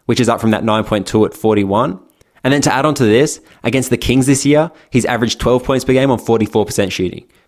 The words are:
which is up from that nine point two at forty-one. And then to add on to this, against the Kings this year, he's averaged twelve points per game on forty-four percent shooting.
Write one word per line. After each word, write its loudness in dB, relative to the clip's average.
which 0
is 2
up 0
from 0
that -2
nine 0
point -2
two 2
at -6
forty-one. 0
And 0
then 0
to 0
add 0
on 0
to 0
this, 2
against -2
the 0
Kings 0
this 2
year, 2
he's 2
averaged -4
twelve 0
points -2
per 0
game 2
on 0
forty-four 0
percent -4
shooting. -6